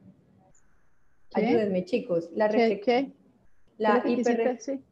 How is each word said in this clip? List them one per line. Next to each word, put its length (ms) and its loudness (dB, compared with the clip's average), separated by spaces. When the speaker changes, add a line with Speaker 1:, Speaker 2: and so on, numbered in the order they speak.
Speaker 1:
¿Qué? 120 -2
Speaker 2:
ayúdenme, 440 2
chicos, 480 -4
la 160 2
Speaker 1:
¿Qué, 80 0
Speaker 2:
reflec- 260 0
Speaker 1:
qué? 280 0
Speaker 2:
la 240 2
Speaker 1:
¿Qué 100 0
es 60 0
lo 60 -2
que 60 2
Speaker 2:
hiperre- 200 0
Speaker 1:
quisiste 220 -6
decir? 200 -8